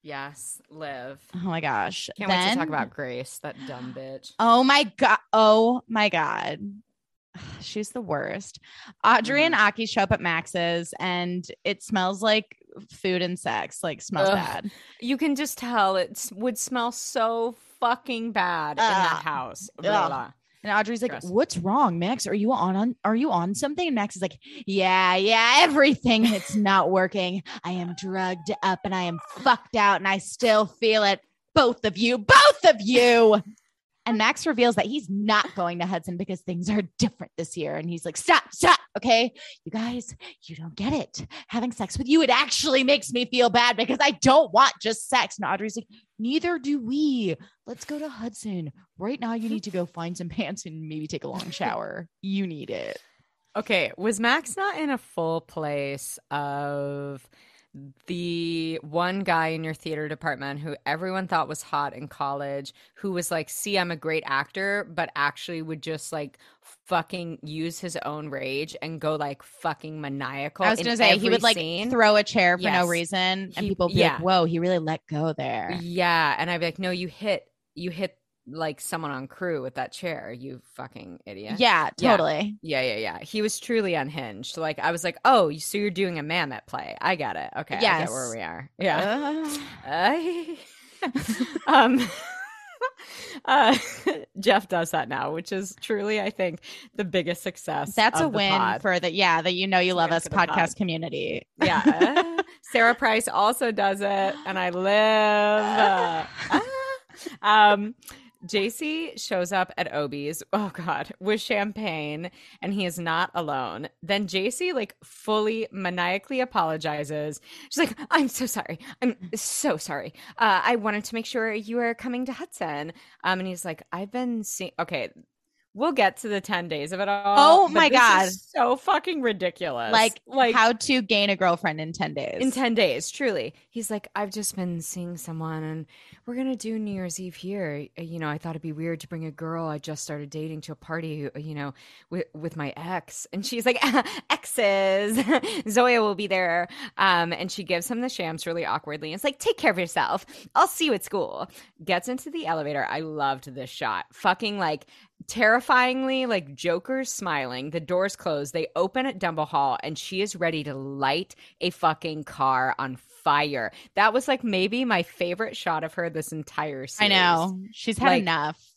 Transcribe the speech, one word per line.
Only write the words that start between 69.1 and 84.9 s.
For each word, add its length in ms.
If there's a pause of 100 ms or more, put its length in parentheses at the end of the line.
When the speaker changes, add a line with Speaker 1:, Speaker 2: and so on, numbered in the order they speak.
Speaker 1:
like, 260
fucking 580
maniacal 680
Speaker 2:
I 40
was 120
Speaker 1:
in 40
Speaker 2:
gonna 120
say, 120
he 60
Speaker 1:
every 140
Speaker 2:
would, 120
like, 160
Speaker 1:
scene? 320
Speaker 2:
throw 260
a 80
chair 360
for 60
no 40 (120)
Speaker 1:
Yes. 60
Speaker 2:
reason, 320
and 380
Speaker 1:
He, 120
Speaker 2:
people 180
would 80
be 60
Speaker 1:
yeah. 120
Speaker 2:
like, 80
"Whoa, 240
he 140
really 200
let 280
go 260
there." 480
Speaker 1:
Yeah, 560
and 140
I'd 80
be 80
like, 100
"No, 140
you 160
hit, 400 (260)
you 160
hit, 260 (300)
like, 360
someone 300
on 160
crew 340
with 140
that 180
chair, 400
you 280 (140)
fucking 500
idiot." 340
Speaker 2:
Yeah, 380
Speaker 1:
Yeah. 140
Speaker 2:
totally. 500
Speaker 1:
Yeah, 200
yeah, 160
yeah. 220
He 220
was 180
truly 360
unhinged. 600
Like, 220
I 120